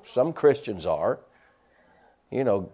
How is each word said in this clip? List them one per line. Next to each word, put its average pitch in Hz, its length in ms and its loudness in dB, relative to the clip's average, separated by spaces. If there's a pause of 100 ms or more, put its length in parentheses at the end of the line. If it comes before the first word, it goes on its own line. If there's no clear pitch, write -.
some 139 280 -2
Christians 123 540 2
are. 87 340 -2 (1120)
You 131 120 -2
know, 101 300 0